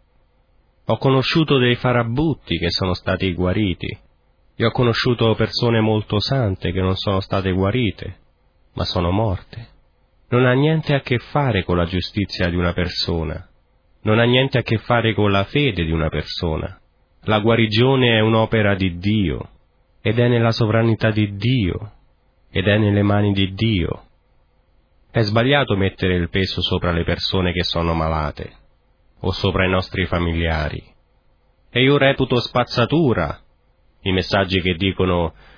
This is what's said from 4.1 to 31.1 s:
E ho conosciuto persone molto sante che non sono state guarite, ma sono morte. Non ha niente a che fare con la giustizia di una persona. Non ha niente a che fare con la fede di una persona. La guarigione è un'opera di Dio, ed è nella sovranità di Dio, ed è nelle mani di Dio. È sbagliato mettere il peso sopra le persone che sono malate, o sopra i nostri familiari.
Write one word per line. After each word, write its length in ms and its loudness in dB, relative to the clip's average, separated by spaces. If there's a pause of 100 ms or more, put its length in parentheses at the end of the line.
E 100 0
ho 60 0
conosciuto 640 2
persone 440 0
molto 380 0
sante 540 -2
che 80 -2
non 160 0
sono 240 -2
state 320 -2
guarite, 640 -2 (580)
ma 80 -4
sono 300 -2
morte. 560 -4 (600)
Non 160 4
ha 60 4
niente 440 2
a 40 0
che 180 -2
fare 440 0
con 140 0
la 80 2
giustizia 640 -2
di 80 -2
una 160 0
persona. 760 -4 (540)
Non 160 2
ha 60 4
niente 340 2
a 40 -2
che 160 0
fare 360 0
con 160 2
la 140 2
fede 400 -2
di 80 -2
una 160 0
persona. 680 -6 (460)
La 160 0
guarigione 800 2
è 40 4
un'opera 540 2
di 240 -2
Dio, 500 -2 (520)
ed 180 -2
è 80 4
nella 240 2
sovranità 640 2
di 240 0
Dio, 560 -2 (580)
ed 160 -2
è 120 4
nelle 240 2
mani 300 2
di 220 0
Dio. 520 -2 (1040)
È 120 -2
sbagliato 560 2
mettere 400 0
il 140 -2
peso 300 -2
sopra 300 -2
le 140 0
persone 480 -2
che 100 -2
sono 320 -2
malate, 640 -4 (640)
o 100 -2
sopra 340 0
i 40 2
nostri 360 -2
familiari. 760 -2 (840)